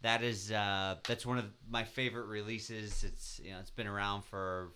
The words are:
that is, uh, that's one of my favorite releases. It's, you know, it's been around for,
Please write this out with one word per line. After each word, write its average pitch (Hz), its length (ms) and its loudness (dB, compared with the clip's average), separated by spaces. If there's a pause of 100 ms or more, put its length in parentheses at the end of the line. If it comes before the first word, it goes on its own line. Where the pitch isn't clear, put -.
that 113 220 6
is, 107 280 0
uh, 98 440 2 (100)
that's 120 200 0
one 123 120 2
of 117 80 0 (240)
my 113 140 0
favorite 117 440 -2
releases. 107 760 0
It's, - 400 -2
you 95 80 -8
know, 92 80 -8
it's 98 120 -10
been 110 160 -4
around 101 360 2
for, 92 520 -2